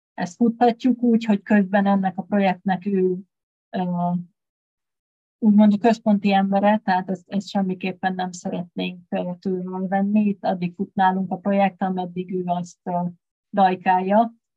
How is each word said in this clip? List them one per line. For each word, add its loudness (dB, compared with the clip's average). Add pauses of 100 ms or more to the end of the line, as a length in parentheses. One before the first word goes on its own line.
(140)
ezt -8
futtatjuk 2
úgy, 2
hogy 0
közben 2
ennek 0
a -6
projektnek -2
ő, 0 (580)
ö, -2 (1300)
úgymond 6
a -2
központi 2
embere, 2
tehát -2
ezt, -10
ezt -6
semmiképpen -4
nem -6
szeretnénk, -8
ö, -6
tőle -6
elvenni. 0
Itt -2
addig -4
fut -8
nálunk 0
a -6
projekt, 0
ameddig -6
ő -4
azt, -6
ö, -4 (520)
dajkálja, 2 (220)